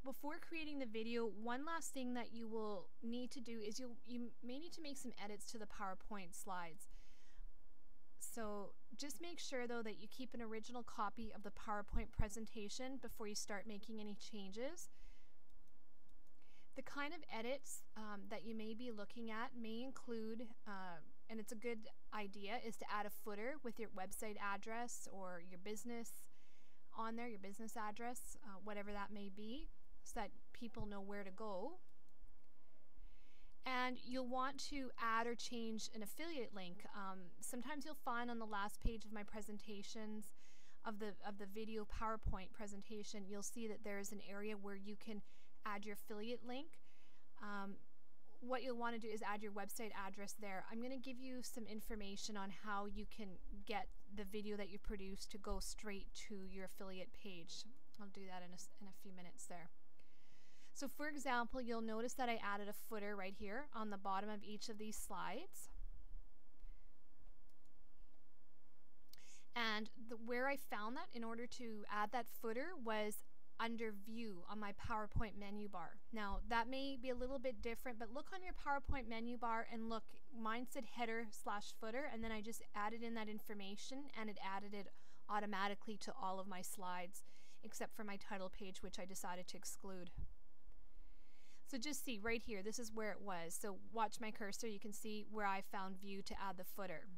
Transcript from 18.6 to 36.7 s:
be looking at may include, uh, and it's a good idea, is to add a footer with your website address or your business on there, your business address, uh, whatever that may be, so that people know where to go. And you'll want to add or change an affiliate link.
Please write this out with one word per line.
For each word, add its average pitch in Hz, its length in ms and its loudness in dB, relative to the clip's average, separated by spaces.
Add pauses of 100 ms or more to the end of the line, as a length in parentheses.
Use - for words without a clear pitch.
be 240 160 0
looking 220 400 0
at 226 180 0 (100)
may 226 240 0
include, 226 600 0 (240)
uh, 185 340 -2 (280)
and 220 100 0
it's 208 120 0
a 240 40 0
good 226 240 0 (340)
idea, 208 520 0
is 226 120 0
to - 120 0
add 208 180 2
a - 20 0
footer 220 540 0
with 233 160 -2
your 208 100 -2
website 196 500 -2
address 220 720 0
or 180 380 -2
your 180 100 -2
business 226 640 -2 (720)
on 226 200 0
there, 240 120 0
your 214 120 -2
business 202 360 -2
address, 233 680 0
uh, 190 180 -2
whatever 208 300 0
that 202 180 0
may 202 240 0
be, 220 320 0 (360)
so - 160 0
that 202 100 0 (240)
people 220 320 0
know 202 160 0
where 202 220 0
to 190 80 0
go. 214 480 0 (1900)
And 254 400 2
you'll 254 240 0
want 262 300 2 (100)
to 269 220 2 (100)
add 226 260 4
or 240 80 2
change 226 580 0
an 220 100 0
affiliate 294 520 0
link. 185 300 -2 (100)